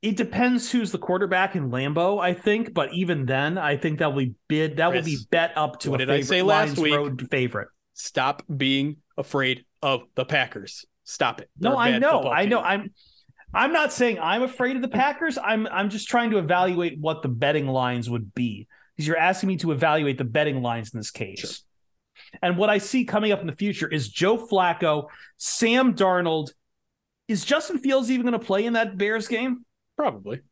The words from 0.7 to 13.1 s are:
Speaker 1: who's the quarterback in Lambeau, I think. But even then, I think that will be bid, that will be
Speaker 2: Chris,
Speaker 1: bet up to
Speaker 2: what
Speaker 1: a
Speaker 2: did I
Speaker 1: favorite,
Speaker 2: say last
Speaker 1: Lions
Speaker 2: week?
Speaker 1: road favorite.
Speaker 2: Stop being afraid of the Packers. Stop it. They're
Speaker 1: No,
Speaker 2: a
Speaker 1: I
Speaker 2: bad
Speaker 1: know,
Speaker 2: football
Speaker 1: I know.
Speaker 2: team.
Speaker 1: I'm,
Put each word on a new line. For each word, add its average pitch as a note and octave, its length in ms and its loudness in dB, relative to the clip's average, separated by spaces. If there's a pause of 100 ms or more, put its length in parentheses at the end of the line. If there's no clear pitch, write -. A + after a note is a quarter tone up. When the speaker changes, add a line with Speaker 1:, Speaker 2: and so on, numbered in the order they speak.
Speaker 1:
who's A#3 220 0
the F3+ 60 -2
quarterback F#3+ 580 0
in C#3 140 -2
Lambeau, D#3 500 0
I F3+ 140 2
think. G#3+ 400 0
But - 180 0
even E3+ 320 0
then, C#3 320 0
I D3 220 0
think D3+ 220 -2
that D3+ 120 2
will C#3 140 0
be A#2 80 -6 (140)
bid, D#3 280 0
that D#3+ 160 4
will B2+ 80 0
be D3+ 160 -2
Speaker 2:
Chris, A#2 80 -8
Speaker 1:
bet E3 320 0
up D3+ 240 -2
to C#3 100 -4
Speaker 2:
what C3 120 0
Speaker 1:
a - 20 2
Speaker 2:
did C3 60 -2
I C#3+ 60 4
Speaker 1:
favorite, C#3 120 0
Speaker 2:
say F#3 140 2
last G3 240 4 (100)
Speaker 1:
Lions - 40 0
Speaker 2:
week? D3+ 140 4
Speaker 1:
road C#3 360 -2
favorite. B2 380 -2 (260)
Speaker 2:
Stop - 480 -2 (120)
being C#3 440 0 (180)
afraid C3 480 -2 (160)
of C3+ 220 0 (120)
the B2+ 120 -2
Packers. B2 580 -4 (200)
Stop - 360 -2
it. - 160 -20
They're F#3+ 140 0
Speaker 1:
No, C4+ 80 0
Speaker 2:
a - 20 0
Speaker 1:
I A#3+ 120 2
Speaker 2:
bad A#3+ 100 2
Speaker 1:
know, C#4+ 80 4
Speaker 2:
football D3 220 2
Speaker 1:
I E3 120 2
know. A3 140 2
Speaker 2:
team. E3+ 80 -2
Speaker 1:
I'm, G3 280 -2 (600)